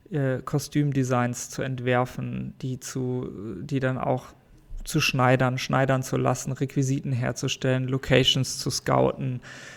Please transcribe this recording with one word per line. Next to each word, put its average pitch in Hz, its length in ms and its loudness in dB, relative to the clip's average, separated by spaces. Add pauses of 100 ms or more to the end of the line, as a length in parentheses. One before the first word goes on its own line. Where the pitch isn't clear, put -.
äh, 135 300 0
Kostümdesigns 131 1120 0
zu - 140 -8
entwerfen, 127 1000 -2
die 127 180 -6
zu, 127 500 -4 (320)
die 135 200 -2
dann 131 160 0
auch 127 300 -2 (580)
zu 156 160 2
schneidern, 127 560 4
schneidern 135 440 2
zu - 140 -4
lassen, 127 380 0
Requisiten 139 580 0
herzustellen, 127 760 0
Locations 131 680 4
zu - 120 -4
scouten, 131 720 2 (360)